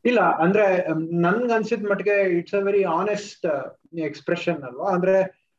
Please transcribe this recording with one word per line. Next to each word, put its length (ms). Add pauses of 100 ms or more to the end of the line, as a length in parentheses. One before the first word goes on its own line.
ಇಲ್ಲ 140
ಅಂದ್ರೆ, 720
ಮ್, 280
ನನ್ಗ್ 300
ಅನ್ಸಿದ್ 320
ಮಟ್ಟಿಗೆ 560
it's 160
a 60
very 220
honest, 640
ಆ, 180 (280)
expression 720
ಅಲ್ವಾ? 260
ಅಂದ್ರೆ 480 (200)